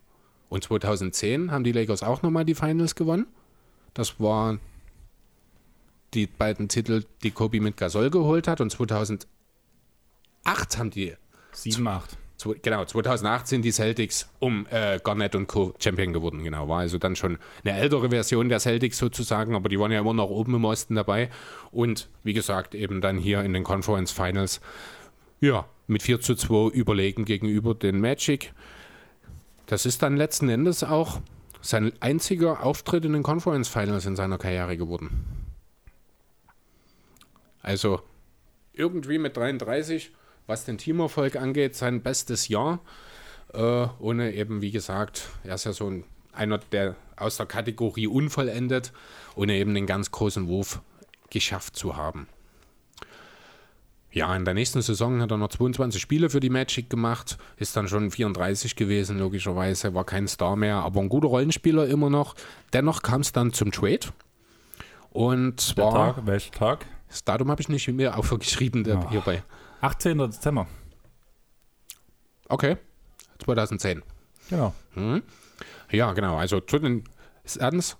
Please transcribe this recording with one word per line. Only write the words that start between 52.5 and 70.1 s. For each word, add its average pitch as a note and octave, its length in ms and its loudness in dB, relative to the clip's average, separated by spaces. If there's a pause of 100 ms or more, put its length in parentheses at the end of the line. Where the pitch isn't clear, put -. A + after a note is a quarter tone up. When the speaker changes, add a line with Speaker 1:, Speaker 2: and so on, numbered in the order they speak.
Speaker 1:
Ja, F2 240 0
in F#2 80 -2
der F#2 100 2
nächsten A2+ 260 0
Saison A#2 400 0
hat A2+ 120 0
er G#2 60 2
noch G#2 100 0
zweiundzwanzig B2+ 520 0
Spiele D#3 300 2
für C#3+ 80 2
die C3 120 2
Magic B2+ 380 -2
gemacht, A#2 480 -2 (200)
ist - 200 -4
dann G2+ 120 0
schon G#2 240 0
vierunddreißig G2+ 640 -2
gewesen, G2+ 420 0
logischerweise, F#2+ 760 0
war F2+ 120 0
kein G2 240 -2
Star F#2 260 0
mehr, G#2 220 2
aber F#2 240 0
ein G2 80 2
guter D3 180 4
Rollenspieler D3 640 4
immer D3 220 4
noch. D3 260 2 (360)
Dennoch C#3+ 300 2
kam's C3 300 0
dann A#2+ 200 2
zum G#2 200 0
Trade. - 340 0 (1040)
Und B2+ 460 2
Speaker 2:
Der - 180 -2
Speaker 1:
zwar A2 400 4
Speaker 2:
Tag, A2 120 -8
welcher G2+ 260 0
Tag? C3+ 340 0 (220)
Speaker 1:
Das - 160 -12
Datum B2+ 260 2
habe D3 100 0
ich - 80 -6
nicht C#3+ 200 -2
mehr B2+ 280 0
aufgeschrieben, A#2 680 0
der A2 100 2
Speaker 2:
Ja. F2+ 160 0
Speaker 1:
hierbei. F#2 320 0 (380)
Speaker 2:
Achtzehnter C#3+ 480 2